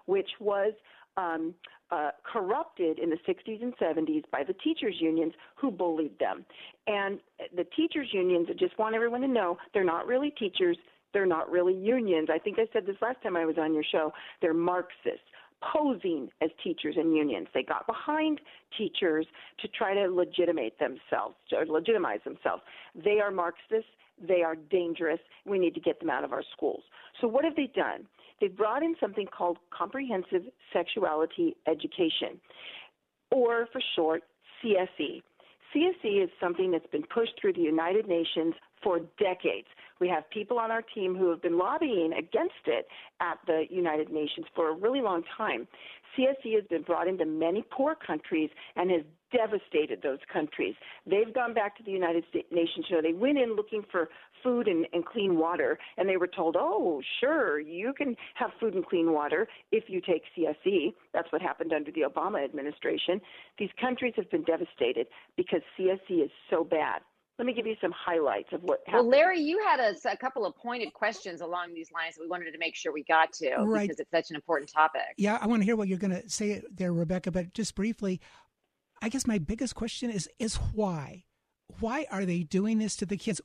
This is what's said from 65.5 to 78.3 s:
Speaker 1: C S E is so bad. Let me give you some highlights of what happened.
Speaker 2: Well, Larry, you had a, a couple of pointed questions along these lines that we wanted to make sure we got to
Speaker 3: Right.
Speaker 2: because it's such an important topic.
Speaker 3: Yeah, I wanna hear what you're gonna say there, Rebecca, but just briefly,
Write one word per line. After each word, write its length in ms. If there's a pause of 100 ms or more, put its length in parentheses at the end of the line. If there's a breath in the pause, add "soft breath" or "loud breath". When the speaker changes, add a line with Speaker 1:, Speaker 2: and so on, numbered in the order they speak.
Speaker 1:
C 140
S 100 (100)
E 60
is 160 (180)
so 140
bad. 380 (360)
Let 80
me 80
give 140
you 140
some 100
highlights 640
of 100
what 220
happened. 240
Speaker 2:
Well, 100
Larry, 220
you 260
had 140
a, 120 (160)
a 60
couple 300
of 100
pointed 380
questions 480
along 320
these 180
lines 240
that 60
we 80
wanted 240
to 40
make 200
sure 160
we 100
got 300
to 240
Speaker 3:
Right. 320
Speaker 2:
because 100
it's 100
such 200
an 80
important 340
topic. 300 (160)
Speaker 3:
Yeah, 240
I 60
wanna 180
hear 100
what 140
you're 80
gonna 320
say 340 (100)
there, 200
Rebecca, 380
but 220
just 220
briefly, 460 (800 soft breath)